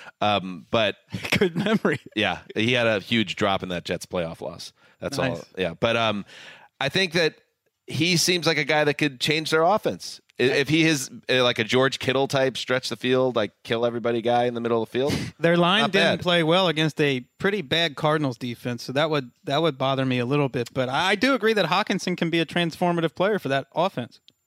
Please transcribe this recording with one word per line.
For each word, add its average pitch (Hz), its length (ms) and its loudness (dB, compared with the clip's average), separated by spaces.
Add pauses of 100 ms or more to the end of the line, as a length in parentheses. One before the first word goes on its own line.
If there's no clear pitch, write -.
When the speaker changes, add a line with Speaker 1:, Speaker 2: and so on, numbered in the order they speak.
(200)
Speaker 1:
Um, 95 500 -2
but 107 260 0 (200)
Speaker 2:
<laughs> - 220 -2
Good 175 180 0
memory. 202 440 0 (140)
Speaker 1:
Yeah, 98 260 0 (140)
he 110 200 0
had 120 120 2
a 107 140 2
huge 107 360 0
drop 98 260 0
in 92 80 -6
that 87 140 -6
Jets 87 220 -6
playoff 82 360 -4
loss. - 300 -12 (280)
That's - 180 -8
all. - 120 2
Speaker 2:
Nice. 85 140 -8 (120)
Speaker 1:
Yeah, 87 180 -2
but, 117 220 0
um, 107 280 0 (560)
I 135 100 -2
think 185 240 0
that 165 220 2 (500)
he 160 320 0
seems 175 280 0
like 160 120 2
a 151 60 2
guy 151 200 2
that 147 100 2
could 139 260 -2
change 156 300 -2
their 160 120 4
offense. 170 580 0 (180)
I, - 60 0
if 139 240 2
he 160 160 4
is, 156 260 0 (200)
uh, 127 120 4
like, 123 160 2
a 117 60 2
George 127 340 2
Kittle 131 300 0
type, 131 300 0
stretch - 320 -2
the 113 60 -8
field, 127 400 2
like, 107 160 -2 (120)
kill 117 220 -2
everybody 117 340 -2
guy 120 240 2
in 123 80 -2
the 117 80 -6
middle 117 220 0
of 110 80 -8
the - 80 -20
field. 135 160 0 (140)
Speaker 2:
<laughs> - 120 -20
Their 165 160 2
line 175 260 4
Speaker 1:
Not 226 100 -2
Speaker 2:
didn't 170 260 4
Speaker 1:
bad. - 20 -10
Speaker 2:
play 175 220 2
well 175 260 4
against 156 320 0
a 139 200 2 (180)
pretty 196 240 -2
bad 160 340 -2
Cardinals 151 400 0
defense, 120 460 -8
so 135 100 -10
that 147 160 0
would, 143 220 -2 (140)
that 143 180 -2
would 156 160 0
bother 135 260 0
me 127 140 0
a 120 80 -2
little 139 240 0
bit. 120 240 -4
But 127 160 -2
I 170 240 2
do 240 200 2
agree 220 200 2
that 196 120 2
Hockenson 185 520 0
can 170 100 0
be 165 120 0
a 165 60 2
transformative 170 680 -2
player 196 240 0
for - 100 -8
that 135 260 -2
offense. 151 460 -4 (260)